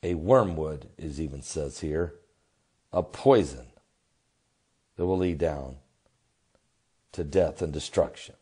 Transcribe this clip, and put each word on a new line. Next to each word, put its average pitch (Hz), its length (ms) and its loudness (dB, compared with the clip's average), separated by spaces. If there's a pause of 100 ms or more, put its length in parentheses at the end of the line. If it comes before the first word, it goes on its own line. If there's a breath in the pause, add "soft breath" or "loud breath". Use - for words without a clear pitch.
a 87 120 -2
wormwood, 82 720 2 (100)
it 76 200 -8
even 71 220 -6
says 73 400 -6
here, 80 340 -2 (800)
a 90 100 0
poison - 640 4 (1300)
that 90 120 -2
will 92 100 2
lead 90 220 0
down 71 400 -4 (1300)
to 87 140 -4
death 85 380 2
and 78 100 -2
destruction. - 680 -2